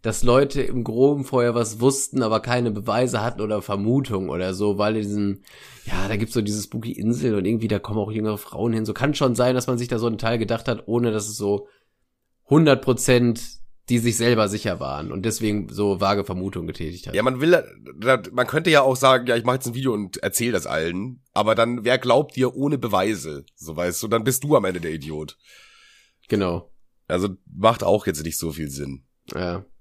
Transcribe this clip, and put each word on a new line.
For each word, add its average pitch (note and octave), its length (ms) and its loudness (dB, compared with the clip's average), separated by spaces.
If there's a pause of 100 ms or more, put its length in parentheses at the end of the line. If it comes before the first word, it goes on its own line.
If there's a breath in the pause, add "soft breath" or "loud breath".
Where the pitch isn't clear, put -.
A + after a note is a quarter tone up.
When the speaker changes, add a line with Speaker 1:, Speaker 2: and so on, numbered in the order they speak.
Speaker 1:
dass A2+ 200 -2
Leute C#3 380 4
im B2 240 -2
Groben C3+ 400 2
vorher A#2+ 300 2
was A2 260 -2
wussten, C3+ 420 2
aber A2 180 2
keine A#2+ 300 0
Beweise G#2+ 520 0
hatten A2 180 -4
oder G#2+ 220 -2
Vermutung G#2 640 0
oder F#2 240 -2
so, G2+ 240 0
weil G#2+ 200 0
in A2 60 -2
diesem, G2+ 400 -2 (440 loud breath)
ja, G2 220 0
da G#2+ 80 -2
gibt's A2 180 -4
so A#2 80 2
diese G#2 200 -2
spooky A2+ 300 -8
Insel A#2 420 0
und F#2 120 0
irgendwie, A2 220 0
da G#2 100 0
kommen G#2+ 200 -4
auch G2+ 140 -2
jüngere G#2+ 240 -2
Frauen A2+ 380 -4
hin. A2 100 -2
So G#2 80 -4
kann C#3 220 0
schon B2+ 200 2
sein, B2 200 2
dass B2+ 140 -2
man B2 100 0
sich A#2+ 100 -4
da A#2+ 100 -2
so A#2 80 0
einen A2+ 120 -2
Teil A#2 200 -2
gedacht A2+ 300 -2
hat, G#2+ 180 -4
ohne A#2 260 0
dass G#2+ 160 -4
es A2 80 -10
so G2+ 320 -2 (800 loud breath)
hundert D3 360 6
Prozent A#2+ 580 4 (480)
die A#2+ 100 2
sich A2+ 180 0
selber A2 320 4
sicher G2 320 -4
waren C#2+ 300 -6
und F#2+ 140 -6
deswegen G#2+ 440 -2
so G2 320 0
vage G2+ 240 2
Vermutungen F#2 440 -6
getätigt D#2+ 400 -10
hat. D#2+ 60 -10
Speaker 2:
Ja, G2+ 80 2
man B2+ 180 0
will, E3 220 4 (720)
man A#2+ 140 0
könnte D#3+ 240 0
ja C#3+ 120 6
auch C3 140 4
sagen, C3 300 4
„Ja, A#2+ 100 2
ich A2+ 80 -2
mach B2+ 100 2
jetzt C3 120 -4
ein A#2 80 -4
Video C3 180 0
und G#2 260 -6
erzähl A#2 340 -2
das F2 140 -2
allen“, F2 540 -4 (120)
aber G#2+ 220 2
dann, A#2 300 0
wer B2 140 4
glaubt C3 380 2
dir B2+ 180 0
ohne C#3+ 240 0
Beweise? F#2+ 680 -2 (120)
So, D#2 200 -12
weißt F2 260 -2
du, A2 60 -6
dann A2+ 160 0
bist C3 200 0
du D3 120 4
am G#2 100 4
Ende F2+ 140 -4
der D#2+ 120 -6
Idiot. D2+ 440 -10 (920 soft breath)
Speaker 1:
Genau. F#2 420 -2 (380)
Speaker 2:
Also F#2 220 0 (220)
macht A2 300 2
auch G2 240 2
jetzt D#2 180 -4
nicht D#2+ 140 -6
so E2 140 -6
viel D2+ 180 -8
Sinn. C#2 320 -10 (320)
Speaker 1:
Ja. F2 300 -6 (160)